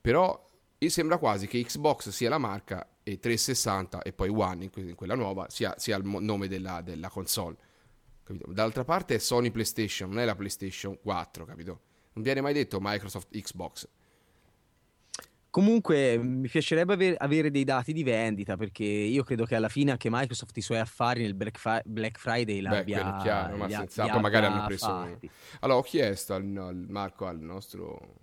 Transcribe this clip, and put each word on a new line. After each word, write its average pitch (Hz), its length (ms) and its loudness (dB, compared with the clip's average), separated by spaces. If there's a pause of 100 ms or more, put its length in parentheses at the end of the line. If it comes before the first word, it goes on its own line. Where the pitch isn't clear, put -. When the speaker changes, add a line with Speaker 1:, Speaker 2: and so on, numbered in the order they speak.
Speaker 1:
Però 165 480 4 (300)
mi 151 120 2
sembra 165 280 2
quasi 104 300 2
che 123 120 0
Xbox 143 500 0
sia 117 180 0
la 151 100 2
marca 101 480 -6 (180)
e 98 140 -6
trecentosessanta 110 840 0
e 95 100 -6
poi 95 160 -2
One 92 360 0
in 95 60 -10
que-, 98 200 -12
in 87 40 -12
quella 95 220 -4
nuova 98 340 -2
sia, 104 260 -2
sia 107 200 -2
il 98 80 -2
mo-, 101 160 -2
nome 101 260 0
della, 92 360 -6
della 87 260 -10
console. 92 480 -4 (680)
Capito? - 300 -12
Dall'altra 113 320 0
parte 156 320 0
è - 20 2
Sony 123 320 2
PlayStation, 104 580 -2
non 104 120 -2
è 123 40 2
la 107 120 0
PlayStation 98 640 -6
quattro, 87 420 -4
capito? 82 360 -12 (340)
Non 110 100 -6
viene 135 180 2
mai 143 100 2
detto 135 280 0
Microsoft 101 500 -4
Xbox. - 580 -10 (1600)
Speaker 2:
Comunque 175 680 6
mi 127 320 0
piacerebbe 165 460 2
aver-, 185 240 4
avere 151 320 4
dei 139 140 2
dati 131 280 0
di 160 100 0
vendita, 110 540 0
perché 104 280 -4
io 104 380 2
credo 113 220 0
che 117 100 0
alla 113 140 2
fine 143 220 4
anche 120 200 0
Microsoft 120 460 -2
i 110 60 -4
suoi - 160 0
affari 120 440 0
nel 104 120 0
Black 104 240 -4
Fi-, 113 260 0
Black 110 340 -4
Friday 117 380 0
Speaker 1:
Beh, 98 60 -2
Speaker 2:
l'abbia, 98 400 0
Speaker 1:
quello 98 160 -2
è - 40 -2
chiaro, 98 360 0
ma 104 80 -2
Speaker 2:
li 101 80 -2
a-, 104 60 -4
Speaker 1:
senza-, 104 240 -4
Speaker 2:
li 107 60 0
Speaker 1:
poi 107 120 4
magari 104 240 6
Speaker 2:
abbia 98 120 2
Speaker 1:
hanno 104 80 -2
preso 104 240 -2
un 90 200 -4
Speaker 2:
fatti. 85 200 -14 (300)
Speaker 1:
Allora, 127 180 4
ho 135 40 2
chiesto 110 520 0
al, 98 220 -4
al 90 320 -8
Marco, 98 380 -6
al 85 140 -6
nostro 92 840 -12